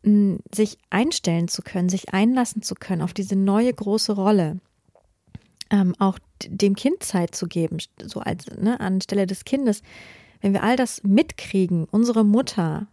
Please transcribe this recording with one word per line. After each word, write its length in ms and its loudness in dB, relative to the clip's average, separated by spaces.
mm, 340 4
sich 260 0
einstellen 580 0
zu 140 -8
können, 260 -2
sich 240 -2
einlassen 500 2
zu 120 -8
können 280 -6
auf 100 -4
diese 240 -4
neue 360 2
große 400 -2
Rolle, 460 2
ähm, 280 4
auch 200 0
d-, 80 -12
dem 260 2
Kind 260 -2
Zeit 320 -2
zu 140 -6
geben, 300 -2
st-, 300 -14
so 120 -10
als, 260 -8
ne, 220 0
anstelle 480 0
des 180 -8
Kindes. 380 0
Wenn 120 2
wir 100 0
all 140 2
das 260 -2
mitkriegen, 880 2
unsere 340 2
Mutter 680 0